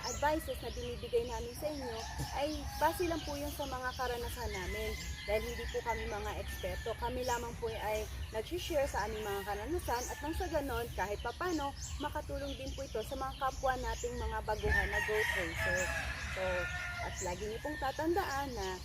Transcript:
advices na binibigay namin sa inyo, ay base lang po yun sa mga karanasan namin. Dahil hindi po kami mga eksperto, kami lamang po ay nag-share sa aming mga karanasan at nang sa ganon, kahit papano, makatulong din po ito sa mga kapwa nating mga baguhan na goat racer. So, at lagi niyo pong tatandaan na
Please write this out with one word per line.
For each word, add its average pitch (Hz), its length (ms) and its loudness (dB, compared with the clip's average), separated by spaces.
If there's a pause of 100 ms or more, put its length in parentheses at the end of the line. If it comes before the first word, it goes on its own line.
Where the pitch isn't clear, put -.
(100)
advices 285 480 2
na 226 160 -4
binibigay 247 560 0
namin 466 240 -4
sa 302 160 -2
inyo, 254 280 -4 (440)
ay 302 160 0 (240)
base 330 240 4
lang 320 160 2
po 285 160 -4
yun 285 160 -2
sa 277 160 -2
mga 254 240 -2
karanasan 240 560 -2
namin. 220 400 -2 (320)
Dahil 214 240 2
hindi 240 240 -4
po 247 160 0
kami 226 240 0
mga 208 220 -2 (100)
eksperto, - 560 -2
kami 494 240 0
lamang 480 400 0
po 453 80 0
ay 214 320 0 (320)
nag-share 285 560 2
sa 214 160 2
aming 214 160 -2
mga 202 240 0
karanasan 277 560 0
at 466 160 -4
nang 311 160 -2
sa 359 160 0
ganon, 269 360 2 (120)
kahit 202 240 0
papano, 302 480 0 (320)
makatulong 285 560 -2
din 269 160 -4
po 277 80 -4
ito - 240 -2
sa 277 80 -4
mga 262 240 -2
kapwa 262 400 2
nating 240 400 -2
mga 220 240 0
baguhan 208 480 4
na 208 160 4
goat 214 220 4 (100)
racer. 180 440 2 (520)
So, 190 80 -2 (640)
at 190 160 -4
lagi 214 240 -2
niyo 220 160 -2
pong 294 160 -2
tatandaan 285 800 2
na 190 100 0 (160)